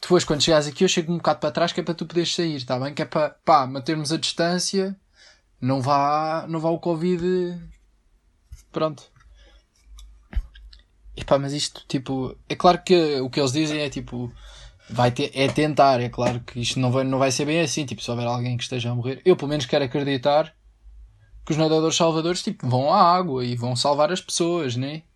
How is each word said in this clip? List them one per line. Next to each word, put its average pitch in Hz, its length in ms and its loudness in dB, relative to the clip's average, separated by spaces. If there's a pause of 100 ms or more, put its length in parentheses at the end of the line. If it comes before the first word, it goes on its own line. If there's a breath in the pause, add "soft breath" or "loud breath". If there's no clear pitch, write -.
Depois, 180 220 4
quando 147 180 0
chegares 151 240 4
aqui, 147 160 -2
eu 185 60 4
chego 170 240 0
um 170 60 -2
bocado - 200 0
para 151 140 -4
trás, 170 200 0
que - 60 -4
é 180 60 -4
para 165 100 -4
tu 165 120 -8
poderes 165 280 -2
sair, 156 300 -4
tá 127 120 -4
bem? 135 160 -4
Que 151 100 -6
é - 20 0
para, 151 260 0
pá, 143 380 4
mantermos 139 440 -4
a 165 40 -2
distância. 180 840 -2 (640 soft breath)
Não 135 200 0
vá, 147 680 0
não 165 120 -4
vá 160 100 0
o 165 80 0
covid. 175 840 -2 (1080)
Pronto. 156 340 -4 (2000 soft breath)
E - 80 -8
pá, 143 120 2
mas 139 160 -2
isto, - 360 -8
tipo, 131 480 -4 (120)
é 151 60 -4
claro 175 280 4
que 156 380 4
o 131 80 -4
que 123 120 -2
eles 139 100 2
dizem 151 300 -2
é, 143 100 -4
tipo, 123 420 -8 (560 loud breath)
vai 123 220 2
ter, 135 240 -4
é 135 140 2
tentar, 139 520 4
é 120 80 -2
claro 120 320 -2
que - 200 -10
isto 120 180 -4
não 127 140 2
vai, 135 100 2
não 131 160 0
vai 135 140 2
ser 147 120 -2
bem 156 160 0
assim, 156 240 -2
tipo, 113 160 -10
se - 80 -10
houver 120 180 -4
alguém 123 300 -2
que 120 60 -6
esteja 120 280 -4
a 120 40 -4
morrer, 123 300 -4
eu 180 120 6
pelo 139 120 -6
menos 147 180 -2
quero 143 180 2
acreditar 143 680 0 (920)
que - 60 -6
os 151 80 0
nadadores 160 380 2
salvadores, 165 440 0
tipo, - 280 -6
vão 131 240 2
à 202 100 6
água 170 420 4
e 123 120 -4
vão 120 180 -2
salvar 143 380 2
as 190 80 -4
pessoas, 165 560 -2
né? 143 260 -6 (140)